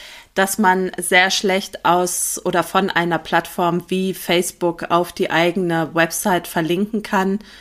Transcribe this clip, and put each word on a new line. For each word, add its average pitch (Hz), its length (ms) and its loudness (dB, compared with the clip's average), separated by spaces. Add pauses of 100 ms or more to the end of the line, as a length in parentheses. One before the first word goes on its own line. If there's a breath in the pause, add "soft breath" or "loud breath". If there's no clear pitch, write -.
(360 loud breath)
dass 190 240 0
man 185 400 2
sehr 185 320 2
schlecht - 520 -2
aus 175 640 0
oder 180 160 2
von 190 300 0
einer 170 260 0
Plattform 170 680 0
wie 185 260 -2
Facebook 175 800 -2
auf 175 220 2
die - 180 -2
eigene 165 640 0
Website 170 520 0
verlinken 180 540 -2
kann. 196 380 0 (220 loud breath)